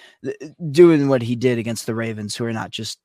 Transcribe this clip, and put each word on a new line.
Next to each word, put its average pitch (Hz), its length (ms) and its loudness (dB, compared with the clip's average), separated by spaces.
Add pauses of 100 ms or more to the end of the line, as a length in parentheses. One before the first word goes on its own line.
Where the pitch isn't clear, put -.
(240)
Th-, 135 140 -10 (320)
doing 156 380 6
what 131 160 0
he 120 120 -4
did 120 220 0
against 113 300 -6
the 113 80 -4
Ravens, 110 400 -8
who 120 100 -6
are 117 80 -6
not 113 160 -8
just, - 360 -12